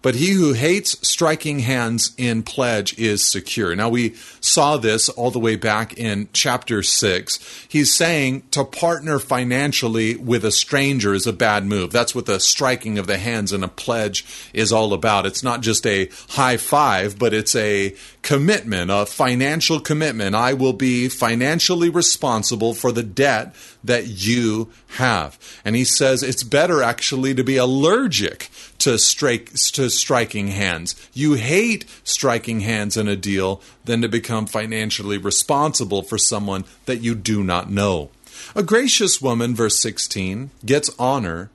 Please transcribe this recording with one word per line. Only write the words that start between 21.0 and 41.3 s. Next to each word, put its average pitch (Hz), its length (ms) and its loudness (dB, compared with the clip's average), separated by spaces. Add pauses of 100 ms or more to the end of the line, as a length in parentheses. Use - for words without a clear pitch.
financially 147 800 2
responsible 117 840 0
for 120 180 0
the 117 100 -2
debt 113 520 0 (300)
that 117 220 0
you 113 640 0 (280)
have. 101 420 0 (260)
And 104 100 -2
he 123 100 2
says 131 380 2
it's 127 220 -4
better 147 380 2
actually 131 520 0
to 123 80 0
be 131 140 2
allergic 135 920 2 (300)
to 120 200 2
strike, 120 540 0 (200)
to 127 180 0
striking 110 580 0
hands. 92 460 -4 (180)
You 147 220 2
hate 180 500 0 (200)
striking 117 560 -2
hands 104 360 -2
in 107 120 0
a 101 80 0
deal 95 440 -2 (240)
than 117 180 0
to 113 60 0
become 113 380 -2
financially 107 720 -4
responsible 101 840 0
for 110 160 -4
someone 98 460 -2 (220)
that 123 140 -4
you 117 160 -2
do 101 260 0
not 90 280 -2
know. 98 400 0 (440)
"A 214 80 0
gracious 220 580 2
woman," 120 340 0
verse 110 240 2
sixteen, 104 720 -4 (140)
"gets 143 340 2
honor 107 560 -2